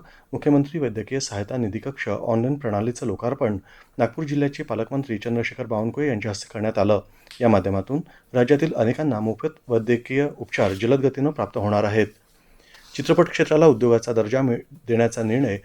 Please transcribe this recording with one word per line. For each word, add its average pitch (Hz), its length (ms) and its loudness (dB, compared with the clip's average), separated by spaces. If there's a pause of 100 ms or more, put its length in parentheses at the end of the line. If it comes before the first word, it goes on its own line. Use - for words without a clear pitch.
(320)
मुख्यमंत्री 143 480 2
वैद्यकीय 117 400 -4
सहायता 104 360 -6
निधी 110 220 -2
कक्ष 135 300 -8
ऑनलाईन 113 460 0
प्रणालीचं 117 520 -4
लोकार्पण 107 520 -2 (400)
नागपूर 127 260 -2
जिल्ह्याचे 143 380 -2
पालकमंत्री 117 560 -6
चंद्रशेखर 117 480 -4
बावनकुळे 113 420 -2
यांच्या 110 220 -2
हस्ते - 240 -10
करण्यात 110 240 -2
आलं. 101 220 4 (400)
या 120 80 4
माध्यमातून 98 520 2 (340)
राज्यातील 143 400 4
अनेकांना 120 460 0
मोफत 110 280 -2 (200)
वैद्यकीय 120 600 0 (100)
उपचार 107 340 -2
जलद 113 280 2
गतीनं 135 300 0
प्राप्त 117 280 -4
होणार 104 260 2
आहेत. 104 220 2 (880)
चित्रपट 165 340 2
क्षेत्राला 156 380 2
उद्योगाचा 117 460 4
दर्जा 113 300 0
मिळ-, 123 180 0 (280)
देण्याचा 117 340 2
निर्णय 110 420 0